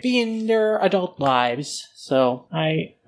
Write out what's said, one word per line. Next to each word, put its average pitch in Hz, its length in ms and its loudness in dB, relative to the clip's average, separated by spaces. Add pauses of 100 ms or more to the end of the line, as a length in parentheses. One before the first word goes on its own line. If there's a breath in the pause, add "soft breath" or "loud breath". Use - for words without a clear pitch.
in 226 420 0
their 220 380 2
adult 185 340 0
lives. 131 760 0
So 127 580 0
I 160 440 -2 (100)